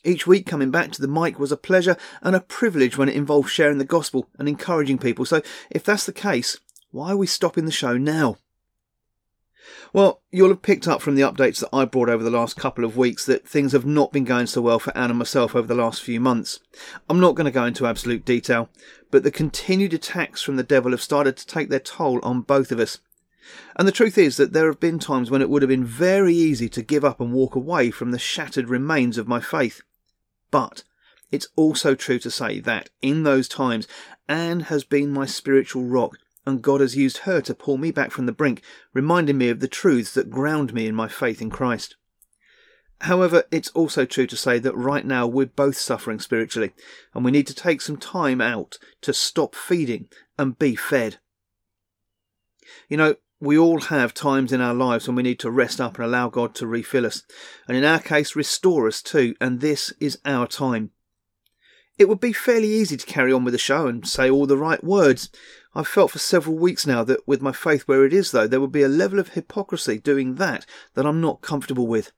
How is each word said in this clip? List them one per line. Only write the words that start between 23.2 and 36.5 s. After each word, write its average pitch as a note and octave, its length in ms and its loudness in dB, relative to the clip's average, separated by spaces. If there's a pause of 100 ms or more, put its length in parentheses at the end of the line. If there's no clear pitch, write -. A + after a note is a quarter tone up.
And G3 140 2
the F#3+ 40 2
truth A3+ 260 2
is D3+ 180 4
that - 160 4
there D#3+ 140 4
have D3+ 120 0
been E3 220 -2
times B2+ 320 -2
when C3+ 100 2
it - 80 0
would C#3+ 120 2
have C3 60 2
been C3 160 2
very F3 500 2
easy D3 340 2
to A#2+ 140 -8
give D3 220 0
up C3 160 0
and A#2+ 120 -4
walk C3 240 0
away C3+ 340 0
from A#2+ 220 -6
the A#2+ 80 -4
shattered C3+ 480 -6
remains B2+ 500 0
of G#2+ 80 -6
my A#2+ 140 -2
faith. C#3 420 -4 (680)
But - 320 -2 (480)
it's C#3+ 240 -6
also D#3 400 2
true B2 240 -2
to A#2+ 100 -10
say G#2 300 -6
that, A2 300 -6 (120)
in D3+ 220 0
those C3+ 240 2
times, A#2+ 400 -4 (400)
Anne E3+ 320 -2
has D3 240 -4
been C#3+ 260 0
my C#3 160 -4
spiritual C3+ 580 0
rock, B2 340 -2 (300)
and C3 140 -2